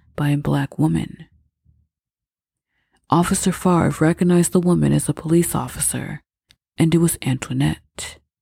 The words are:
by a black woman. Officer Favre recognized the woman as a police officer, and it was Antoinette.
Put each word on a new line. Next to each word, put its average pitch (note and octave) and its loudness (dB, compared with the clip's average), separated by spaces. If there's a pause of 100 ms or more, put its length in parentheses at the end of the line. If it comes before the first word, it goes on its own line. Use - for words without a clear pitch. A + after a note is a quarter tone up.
(160)
by D3 -2
a C#3+ 2
black C#3+ -4
woman. - -2 (1800)
Officer F3+ 2
Favre E3+ 0
recognized F3 2
the F3+ 2
woman E3+ 2
as D3 0
a D3 -2
police E3 0
officer, C#3 -6 (520)
and E3 2
it - 6
was E3 2
Antoinette. - -4 (240)